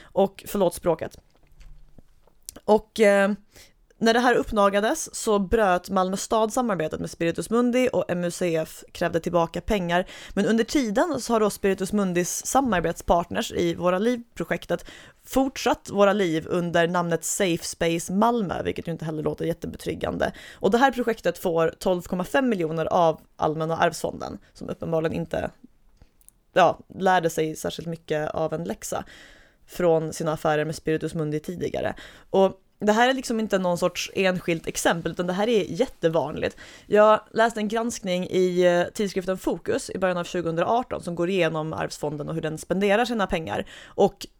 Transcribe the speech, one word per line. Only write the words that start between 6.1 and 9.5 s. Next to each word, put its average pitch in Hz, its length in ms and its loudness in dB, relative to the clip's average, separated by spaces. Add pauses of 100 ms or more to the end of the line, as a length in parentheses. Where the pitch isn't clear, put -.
stad 220 360 0
samarbetet 170 480 -2
med 165 100 -8
Spiritus 165 400 -2
Mundi 240 420 2
och - 160 0
M 175 160 -2
U 175 60 -4
C 170 260 -2
F - 360 -6
krävde 165 280 -2
tillbaka 170 400 0